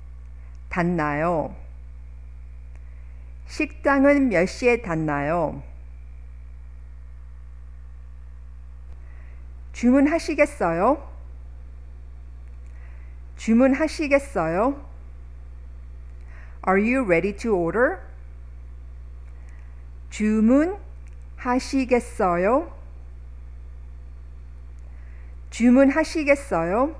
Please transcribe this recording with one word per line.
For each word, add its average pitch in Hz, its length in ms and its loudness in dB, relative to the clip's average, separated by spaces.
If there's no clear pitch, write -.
닫나요? 165 840 2
식당은 277 840 4
몇 180 160 6
시에 233 340 2
닫나요? 156 840 0
주문하시겠어요? 277 1300 4
주문하시겠어요? 262 1600 4
Are 190 120 6
you 247 260 4
ready 180 320 4
to 226 180 2
order? 196 440 4
주문하시겠어요? 240 2750 2
주문하시겠어요? 277 1500 6